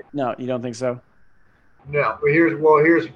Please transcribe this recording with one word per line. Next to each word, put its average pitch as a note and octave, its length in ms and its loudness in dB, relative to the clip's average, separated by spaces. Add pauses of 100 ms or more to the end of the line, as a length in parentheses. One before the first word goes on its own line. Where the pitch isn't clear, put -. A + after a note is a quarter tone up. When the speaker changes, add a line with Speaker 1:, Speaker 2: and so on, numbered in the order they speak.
(140)
Speaker 1:
no, C3 260 -4
you B2+ 80 -8
don't B2+ 160 -4
think A#2+ 120 -8
so? B2 240 -4 (880)
Speaker 2:
No, C#3 320 -2
but C#3+ 120 0
here's, D#3+ 280 2
well, D3+ 200 6
here's D#3+ 360 2